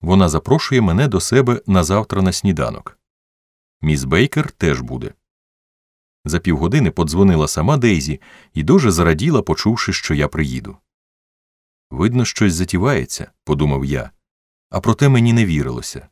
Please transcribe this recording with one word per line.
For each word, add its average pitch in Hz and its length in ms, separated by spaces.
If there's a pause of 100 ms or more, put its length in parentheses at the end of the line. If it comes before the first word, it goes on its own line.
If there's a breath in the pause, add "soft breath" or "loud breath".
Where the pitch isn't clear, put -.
Вона 90 280
запрошує 127 520
мене 107 280
до 98 120
себе 123 460
на 92 180
завтра 95 380
на 92 100
сніданок. 73 680 (800)
Міс 76 240
Бейкер 120 460
теж 71 300
буде. 62 340 (1120)
За 80 100
півгодини 87 520
подзвонила 82 580
сама 104 280
Дейзі 80 440 (340 loud breath)
і 78 80
дуже 131 280
зраділа, 87 520
почувши, 101 500
що - 220
я 73 140
приїду. 69 480 (1120)
«Видно, 120 340
щось 101 300
затівається», 90 760 (140)
подумав 71 400
я. 67 260 (600)
А 98 100
проте 117 280
мені 120 240
не 117 140
вірилося. 67 640